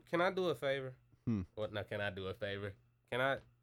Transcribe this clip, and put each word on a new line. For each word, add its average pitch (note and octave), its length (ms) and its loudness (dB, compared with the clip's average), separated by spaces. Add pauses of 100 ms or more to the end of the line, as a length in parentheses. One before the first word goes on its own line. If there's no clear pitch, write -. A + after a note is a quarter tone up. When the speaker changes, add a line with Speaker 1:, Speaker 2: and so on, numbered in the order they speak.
Speaker 1:
can E3+ 120 4
I F#3 100 6
do F#3 180 0
a D3 60 2
favor? C3+ 380 -2 (340)
Speaker 2:
Hmm. A2 140 2 (140)
Speaker 1:
What? G#2+ 180 -2
No, G#2 100 -2
can G#2 180 -4
I G2+ 80 2
do F#2+ 180 -6
a F#2+ 60 -4
favor? G2+ 400 -4 (380)
Can B2 100 0
I, C3+ 160 2 (260)